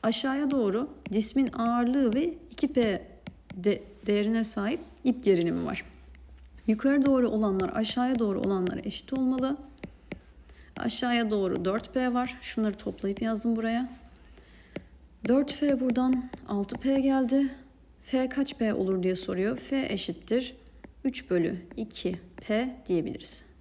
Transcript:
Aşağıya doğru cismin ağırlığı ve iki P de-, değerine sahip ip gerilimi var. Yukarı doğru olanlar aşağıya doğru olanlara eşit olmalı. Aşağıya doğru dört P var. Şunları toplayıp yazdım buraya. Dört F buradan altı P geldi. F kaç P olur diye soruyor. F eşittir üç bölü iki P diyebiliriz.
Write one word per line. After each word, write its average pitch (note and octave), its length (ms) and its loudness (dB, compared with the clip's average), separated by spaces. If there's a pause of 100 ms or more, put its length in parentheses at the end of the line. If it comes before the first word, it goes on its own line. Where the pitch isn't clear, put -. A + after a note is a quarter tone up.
Aşağıya C4+ 480 0
doğru A#3+ 400 2 (220)
cismin A3 400 2
ağırlığı A#3+ 600 2
ve D#4 200 0 (160)
iki C#4+ 220 0
P A3 360 2 (460)
de-, F#3 280 0 (240)
değerine G#3 380 2
sahip A3 360 -2 (240)
ip B3+ 200 0
gerilimi E3+ 420 4
var. - 180 -6 (840)
Yukarı C4 380 4
doğru C4 240 6
olanlar G3 460 2
aşağıya B3 440 0
doğru G3+ 220 0
olanlara F#3 440 0
eşit - 280 -8
olmalı. C4 440 0 (1200)
Aşağıya A#3 540 0
doğru F#3+ 340 0
dört G3+ 300 -2
P B3+ 200 2
var. B3 280 -2
Şunları G#3+ 320 0
toplayıp G3+ 480 -4
yazdım A3+ 340 0
buraya. A#3 320 0 (1400)
Dört C#4 240 4
F C#4 280 0
buradan B3+ 440 2 (240)
altı G3+ 280 -4
P C4+ 240 2
geldi. C4+ 480 4 (540)
F B3+ 260 0
kaç C4+ 260 -2
P A3 200 0
olur F#3+ 280 0
diye F#3 120 2
soruyor. F#3+ 420 -2
F C4 360 -2
eşittir A3+ 640 -4 (480)
üç - 260 -4
bölü F3+ 260 2 (200)
iki F#3 420 -6 (180)
P B3 400 -4 (120)
diyebiliriz. - 580 -4 (140)